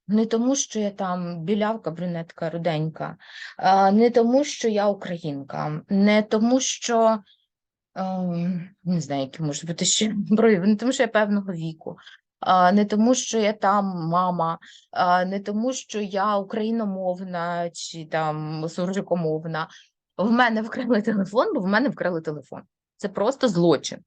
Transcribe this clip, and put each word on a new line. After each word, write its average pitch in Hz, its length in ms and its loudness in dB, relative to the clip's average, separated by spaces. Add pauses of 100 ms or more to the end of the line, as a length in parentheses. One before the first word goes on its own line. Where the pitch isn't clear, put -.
не 220 180 2
тому, 233 300 0
що - 240 -4
я 202 100 -2
там 180 540 -6
білявка, 214 460 -2
брюнетка, 170 600 -6
руденька, 160 680 -4 (400)
а, 196 340 6
не 226 200 6
тому, 247 340 4
що - 240 -4
я 208 180 2
українка, 156 1040 -4
не 208 340 4
тому, 226 380 2
що, 226 580 0 (760)
ем, 180 760 -4 (140)
не 175 160 0
знаю, 139 220 -4
які 135 200 -8
можуть 147 240 -4
бути 170 180 -4
ще 214 300 0 (100)
<laughs> 214 120 2
прояви, 214 300 4
не 214 100 4
тому, 233 160 0
що 262 100 2
я 226 60 0
певного 208 440 0
віку, 165 440 -8 (440)
а, 180 320 4
не 208 120 6
тому, 220 300 4
що 240 240 -2
я 208 140 2
там 202 340 2
мама, 170 720 0 (320)
а, 180 340 2
не 196 160 -4
тому, 214 320 -2
що 220 280 -8
я 202 360 -2
україномовна 190 1300 -4
чи 165 360 -12
там 156 600 -4
суржикомовна. 170 1000 -4 (480)
В 196 140 0
мене 233 320 4
вкрали 226 400 -2
телефон, 220 520 0
бо 247 60 -2
в 180 60 -2
мене 214 220 2
вкрали 175 320 -4
телефон. 151 420 -10 (340)
Це 208 120 -6
просто 240 400 0
злочин. 170 580 2